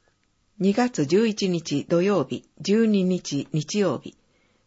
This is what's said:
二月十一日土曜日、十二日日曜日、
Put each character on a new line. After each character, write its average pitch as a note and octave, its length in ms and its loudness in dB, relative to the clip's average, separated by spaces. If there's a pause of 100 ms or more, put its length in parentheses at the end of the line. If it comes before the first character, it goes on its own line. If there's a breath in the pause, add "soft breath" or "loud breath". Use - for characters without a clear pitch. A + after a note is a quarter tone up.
(600)
二 G3 140 2
月 B3 340 0
十 G#3 200 2
一 G3+ 220 -2
日 D#3+ 360 -4
土 E3+ 180 0
曜 F#3+ 220 2
日、 - 220 -10 (120)
十 G#3 260 2
二 G3+ 200 2
日 F3 460 -2
日 D#3 280 -4
曜 F3 180 0
日、 - 180 -14 (520)